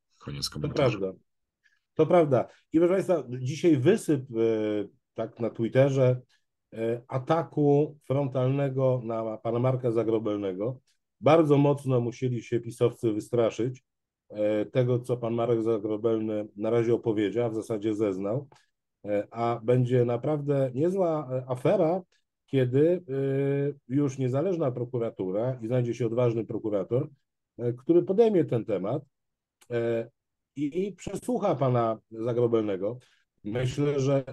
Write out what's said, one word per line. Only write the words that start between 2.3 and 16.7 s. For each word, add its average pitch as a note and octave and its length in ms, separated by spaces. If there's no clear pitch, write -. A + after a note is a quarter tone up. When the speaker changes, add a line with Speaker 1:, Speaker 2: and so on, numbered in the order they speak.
Speaker 2:
I D#3 80
proszę F3 140
Państwa, F3+ 360
dzisiaj C3+ 480
wysyp, D3+ 440
e, A#2 140
tak A2+ 260
na A2+ 100
Twitterze, B2+ 720
e, A#2 340
ataku D3 920
frontalnego C3 960
na A2+ 340
pana A#2 220
Marka B2+ 320
Zagrobelnego. G#2+ 880
Bardzo D3 360
mocno C3+ 440
musieli A#2+ 420
się A#2 160
pisowcy A#2 540
wystraszyć, A2+ 720
e, G#2 360
tego, B2 340
co B2 180
pan A#2 160
Marek A#2 300
Zagrobelny G#2+ 920
na G#2 140
razie A#2 240